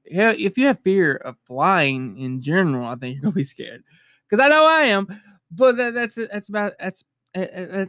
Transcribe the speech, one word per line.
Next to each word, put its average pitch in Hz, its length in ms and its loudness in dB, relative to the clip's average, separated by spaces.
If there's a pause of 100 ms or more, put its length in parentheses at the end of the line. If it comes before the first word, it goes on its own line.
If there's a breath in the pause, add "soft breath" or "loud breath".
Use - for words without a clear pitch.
yeah, 214 280 0
if - 240 -4
you 262 100 4
have 262 140 2
fear 185 360 2
of - 200 -12 (100)
flying 135 720 0
in 131 220 -6
general, 139 460 0
I 120 80 -8
think 127 200 -10
you're 135 80 -12
gonna 175 120 -2
be 143 100 -2
scared. 113 380 -14 (460 soft breath)
'Cause 208 120 2
I 277 80 4
know 311 180 6
I 320 160 4
am. 202 240 2 (440 loud breath)
But 240 260 4
that, 240 180 -2
that's, 240 200 -4
that's 208 340 -8
about, 208 300 -2
that's, 185 260 -10 (300)
uh, 185 60 -4
uh, 180 320 -8
uh, 190 160 -4